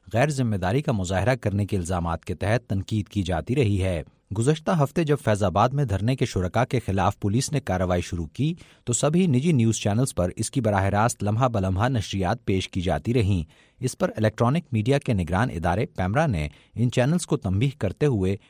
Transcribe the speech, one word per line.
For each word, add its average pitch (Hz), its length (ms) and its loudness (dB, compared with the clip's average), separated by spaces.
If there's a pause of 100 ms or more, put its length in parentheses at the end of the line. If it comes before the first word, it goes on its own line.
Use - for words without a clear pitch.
غیر 131 220 2
ذمہ 127 260 0
داری 95 260 0
کا 151 100 -2
مظاہرہ 95 440 0
کرنے 101 300 0
کے 101 120 -2
الزامات 85 480 -2
کے 90 100 -6
تحت 104 340 -2
تنقید 98 380 -2
کی 101 160 -2
جاتی 85 320 -2
رہی 101 280 2
ہے۔ 90 180 -2 (360)
گزشتہ 151 340 0 (120)
ہفتے 170 200 -2
جب 147 200 2
فیض 104 200 2
آباد 98 260 2
میں 139 160 -2
دھرنے 104 300 0
کے 131 100 -2
شرکا 101 400 -2
کے 127 140 -2
خلاف 95 400 -2
پولیس 104 320 0
نے 143 80 -2
کارروائی 90 420 0
شروع 85 260 -6
کی 147 260 -4 (300)
تو 120 100 -4
سبھی 160 340 2
نجی 143 240 2
news 113 280 4
چینلز 113 360 0
پر 90 200 0
اس - 160 -4
کی 139 100 -2
براہ 101 240 2
راست 101 380 0
لمحہ 107 240 0
بلمحہ 98 420 0
نشریات 104 560 -2
پیش 95 240 0
کی 95 120 -4
جاتی 85 320 -2
رہیں۔ 98 300 2 (380)
اس 127 160 -4
پر 185 200 -2
الیکٹرانک 117 540 0
میڈیا 113 280 2
کے 139 140 -2
نگران 92 420 0
ادارے 87 300 0 (100)
پیمرا 101 320 0
نے 80 200 -2 (280)
ان 117 160 0
چینلز 143 340 0
کو 160 120 -2
تنبیہ 104 420 -2
کرتے 98 260 -2
ہوئے 98 300 0 (140)